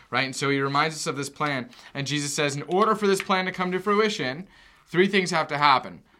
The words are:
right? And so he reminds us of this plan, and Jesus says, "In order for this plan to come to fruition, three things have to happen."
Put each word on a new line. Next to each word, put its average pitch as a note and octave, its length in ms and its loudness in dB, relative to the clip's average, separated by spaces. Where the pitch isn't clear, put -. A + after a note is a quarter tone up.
right? B2+ 160 0
And C3 100 -10
so C#3 140 -2
he C#3 100 0
reminds C#3+ 360 0
us D3 100 -8
of C#3+ 100 -4
this C#3 140 -6
plan, C#3 400 -4
and C#3 120 -6
Jesus C#3+ 280 -4
says, C#3+ 220 0
"In C#3+ 80 -6
order G#3 300 2
for G#3 120 0
this G3 160 2
plan F#3 240 -2
to F#3 60 -4
come F3+ 200 -2
to F#3 60 -2
fruition, G3+ 680 0
three F3+ 200 4
things F#3+ 240 0
have D#3+ 180 0
to D3 80 -4
happen." C3 460 2